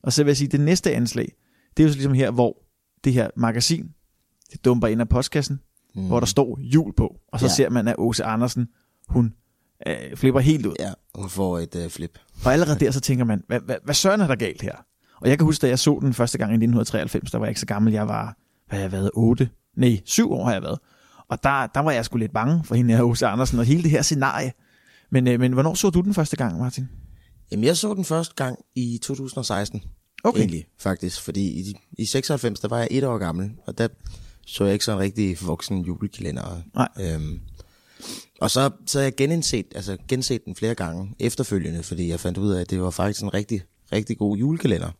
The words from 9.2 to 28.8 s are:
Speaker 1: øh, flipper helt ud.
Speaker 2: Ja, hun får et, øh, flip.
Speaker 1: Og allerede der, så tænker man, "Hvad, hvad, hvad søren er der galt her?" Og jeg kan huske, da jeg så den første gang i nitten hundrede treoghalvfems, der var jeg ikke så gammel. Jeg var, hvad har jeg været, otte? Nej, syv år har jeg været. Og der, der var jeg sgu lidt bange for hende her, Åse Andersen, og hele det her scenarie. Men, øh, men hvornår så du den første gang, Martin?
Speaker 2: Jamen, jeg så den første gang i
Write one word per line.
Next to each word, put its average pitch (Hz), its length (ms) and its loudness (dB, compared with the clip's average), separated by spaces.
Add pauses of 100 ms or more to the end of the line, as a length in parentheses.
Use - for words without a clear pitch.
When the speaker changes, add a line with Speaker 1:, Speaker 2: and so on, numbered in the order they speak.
Speaker 1:
øh, 76 80 -4 (220)
flipper 131 220 4
helt 139 260 4
ud. 85 140 -2
Speaker 2:
Ja, 95 140 -6 (220)
hun 95 140 -10
får 90 300 -2
et, 82 160 -8
øh, 85 140 -6
flip. - 300 -12 (260)
Speaker 1:
Og 127 80 4
allerede 156 260 4
der, 135 120 4
så 131 80 -2
tænker 127 260 0
man, 104 220 0
"Hvad, 117 120 -2
hvad, 104 160 -6 (100)
hvad 143 80 -4
søren 196 280 2
er 175 60 2
der 135 80 2
galt 95 260 -6
her?" - 240 -8 (360)
Og - 80 4
jeg 143 80 6
kan 160 80 6
huske, 156 160 2
da 143 60 4
jeg 127 120 2
så 147 220 4
den 135 120 2
første 120 240 0
gang 113 160 0
i 113 40 4
nitten 117 160 4
hundrede 110 160 2
treoghalvfems, - 420 -4
der 117 60 -4
var 107 80 -2
jeg 110 60 -2
ikke - 80 -6
så 101 60 -6
gammel. 107 280 2
Jeg 104 140 -2
var, 107 300 -6 (300)
hvad 104 100 -4
har 98 60 -2
jeg 92 80 -4
været, 98 220 0
otte? 117 360 2 (280)
Nej, 120 280 4
syv - 260 2
år - 140 -2
har 120 80 0
jeg 95 80 -2
været. - 180 -6 (500)
Og 120 140 -6
der, 139 240 2
der - 120 -4
var 151 120 2
jeg 113 140 0
sgu - 120 -6
lidt 110 160 -2
bange 147 300 0
for - 120 -4
hende 120 200 4
her, 117 60 6
Åse 120 260 2
Andersen, 120 320 0
og 117 60 2
hele 160 180 4
det 156 80 4
her 143 100 4
scenarie. 135 500 0 (600)
Men, 127 160 4
øh, 120 120 4
men 127 140 4
hvornår 147 200 2
så 190 160 2
du 180 120 4
den 202 120 0
første 160 240 0
gang, 98 200 -2
Martin? 127 300 -4 (640)
Speaker 2:
Jamen, 113 140 0
jeg 160 120 4
så 214 160 -2
den 190 100 -4
første 160 320 -2
gang 127 220 -4 (180)
i 120 280 -4